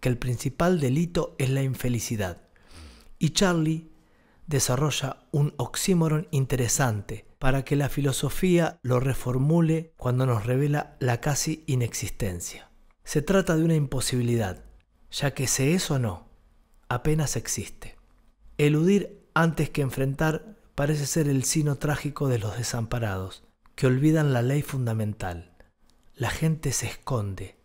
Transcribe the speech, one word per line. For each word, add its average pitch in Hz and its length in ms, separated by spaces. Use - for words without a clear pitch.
que - 80
el 123 100
principal 147 640
delito 156 580
es 131 120
la 135 120
infelicidad. 120 840
Y 156 100
Charlie 165 640
desarrolla 135 720
un 147 260
oxímoron 156 760
interesante 123 920
para 131 260
que 143 120
la 143 140
filosofía 156 920
lo 123 180
reformule 151 960
cuando 123 260
nos 110 220
revela 143 520
la 123 220
casi - 460
inexistencia. 113 1040
Se - 160
trata 180 360
de 160 80
una 165 100
imposibilidad, 120 920
ya - 240
que 131 120
se 135 280
es 185 160
o 139 80
no, 101 320
apenas 151 480
existe. - 600
Eludir 160 800
antes 160 340
que - 140
enfrentar 139 720
parece 147 300
ser 147 240
el 135 160
sino 147 320
trágico 143 520
de 123 100
los 104 180
desamparados, 113 880
que - 120
olvidan 147 460
la 120 80
ley 135 220
fundamental. 107 920
La - 160
gente 156 420
se - 140
esconde, 98 800